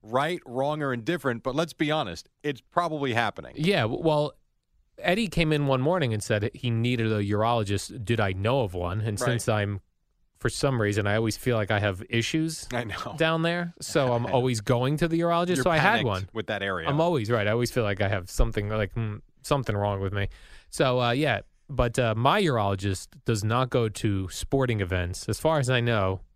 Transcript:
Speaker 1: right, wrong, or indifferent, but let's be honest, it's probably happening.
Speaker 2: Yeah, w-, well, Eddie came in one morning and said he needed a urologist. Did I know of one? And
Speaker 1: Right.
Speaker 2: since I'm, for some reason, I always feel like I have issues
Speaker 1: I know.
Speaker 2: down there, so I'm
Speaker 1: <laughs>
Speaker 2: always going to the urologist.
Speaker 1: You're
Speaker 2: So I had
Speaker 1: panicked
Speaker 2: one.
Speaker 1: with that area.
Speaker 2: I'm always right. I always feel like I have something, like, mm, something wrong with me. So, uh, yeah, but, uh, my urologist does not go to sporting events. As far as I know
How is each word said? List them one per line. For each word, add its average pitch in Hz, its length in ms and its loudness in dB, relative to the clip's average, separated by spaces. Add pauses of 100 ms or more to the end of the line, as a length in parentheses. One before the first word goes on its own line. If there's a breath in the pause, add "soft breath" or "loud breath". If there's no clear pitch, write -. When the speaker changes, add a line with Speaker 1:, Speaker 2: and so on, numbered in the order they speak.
Speaker 1:
right, 139 420 -2
wrong, 139 380 -2
or 139 100 0
indifferent, 120 500 -2
but 127 120 -4
let's 160 180 -2
be 147 180 -2
honest, 131 380 -4 (140)
it's 143 180 -4
probably 156 540 -2
happening. 110 420 -2
Speaker 2:
Yeah, 165 260 2
w-, 113 200 -2
well, 151 320 0 (640)
Eddie 196 300 0
came 160 220 2
in 147 160 2
one 135 140 2
morning 147 320 0
and 107 100 -2
said 107 300 0
he - 180 -6
needed 117 400 0
a 107 140 0
urologist. 104 800 -2
Did 113 160 0
I 98 140 2
know 110 260 0
of 95 140 -2
one? 90 260 -2
And 107 180 -4
Speaker 1:
Right. 123 120 0
Speaker 2:
since 113 180 -2
I'm, 104 320 0 (580)
for - 100 0
some 131 320 0
reason, 104 260 2
I 101 100 2
always 113 200 0
feel 120 220 0
like 104 120 -2
I 107 100 2
have 101 280 0
issues 156 640 -2
Speaker 1:
I 120 120 -2
know. - 340 -8
Speaker 2:
down 160 240 2
there, 170 400 -2
so 131 320 2
I'm 120 120 0
Speaker 1:
<laughs> 110 80 -4
Speaker 2:
always 123 280 2
going 127 360 2
to 175 100 0
the 165 120 0
urologist. 170 360 2
Speaker 1:
You're 139 80 0
Speaker 2:
So 180 60 4
I 165 60 4
had 156 220 6
Speaker 1:
panicked - 80 0
Speaker 2:
one. 95 260 -2
Speaker 1:
with 110 140 -4
that 101 160 -2
area. 98 260 -2
Speaker 2:
I'm 143 100 2
always 160 320 2
right. 110 160 2
I 104 40 2
always 117 200 2
feel 123 140 0
like 101 160 0
I 98 80 2
have 98 220 -2
something, 107 400 0
like, 107 240 -2
mm, 110 260 -4 (220)
something 131 340 0
wrong 101 240 0
with 98 140 -4
me. 101 140 -2 (420 loud breath)
So, 127 280 2
uh, 120 120 2
yeah, 123 300 0 (280)
but, 120 300 0
uh, 117 180 2
my 143 240 4
urologist 101 680 0 (180)
does 107 180 0
not 120 240 2
go 117 220 0
to 98 400 -2
sporting 120 500 0
events. 90 480 -2
As 110 100 -2
far 160 200 2
as 127 100 0
I 127 120 2
know 104 400 2 (160)